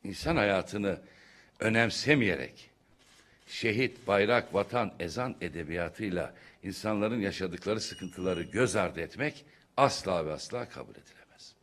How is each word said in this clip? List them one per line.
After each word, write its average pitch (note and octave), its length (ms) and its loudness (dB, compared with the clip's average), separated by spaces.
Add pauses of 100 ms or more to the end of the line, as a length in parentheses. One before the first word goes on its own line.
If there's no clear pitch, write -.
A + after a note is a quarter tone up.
İnsan A#2+ 320 -2
hayatını G2+ 640 2 (600)
önemsemeyerek A2 1080 2 (760)
şehit, A#2+ 600 0
bayrak, G#2 480 4
vatan, G2+ 460 0
ezan G2+ 400 -4
edebiyatıyla E2+ 960 -4 (280)
insanların G#2+ 580 -2
yaşadıkları F#2+ 600 -2
sıkıntıları F2+ 600 -4
göz A2+ 340 0
ardı F2 240 0
etmek B2+ 440 -6 (320)
asla F#2+ 500 4
ve D#2 60 -4
asla A#2 360 -8
kabul - 240 -14
edilemez. - 720 -20